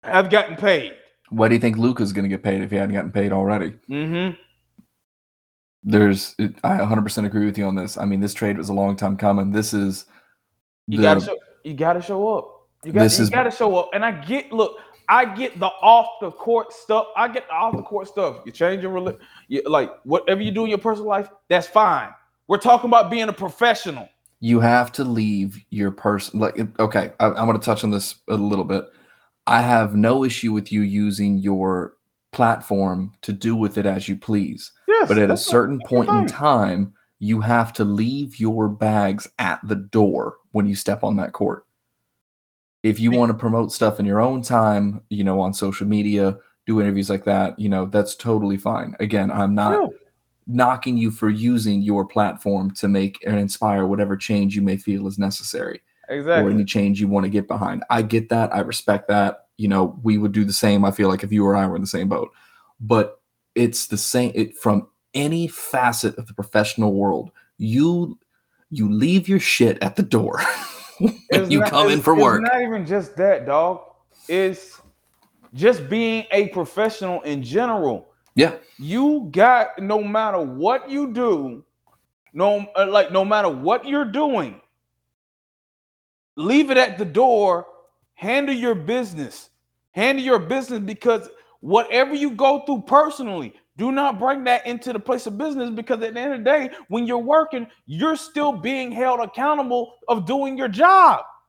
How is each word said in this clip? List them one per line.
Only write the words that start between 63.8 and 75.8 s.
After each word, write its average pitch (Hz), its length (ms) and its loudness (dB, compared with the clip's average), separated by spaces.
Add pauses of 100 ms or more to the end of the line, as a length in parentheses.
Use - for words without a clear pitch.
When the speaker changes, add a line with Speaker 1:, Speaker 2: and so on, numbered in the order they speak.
Speaker 2:
the 107 100 -4
same, 123 380 0
it, 110 220 -4
from 104 300 2 (280)
any 160 320 -2
facet 123 720 -2
of 113 100 -14
the - 60 -20
professional 107 600 0
world, 98 380 -2 (260)
you, 156 600 0 (500)
you 107 220 0
leave 170 380 2
your 196 100 4
shit - 420 2
at - 140 -2
the 202 80 0
door - 380 0 (320)
<laughs> - 260 -20
when 190 160 2 (140)
Speaker 1:
It's 185 200 2
Speaker 2:
you 147 120 4
Speaker 1:
not, - 80 0
Speaker 2:
come 143 180 4
in 143 60 4
Speaker 1:
it's, 151 100 0
Speaker 2:
for 160 100 4
Speaker 1:
it's 147 80 6
Speaker 2:
work. 131 220 4
Speaker 1:
not 247 180 2
even 220 240 -4
just 185 300 -4
that, 175 300 2
dog. 160 360 0 (460)
It's 190 540 -4 (720)
just 160 360 2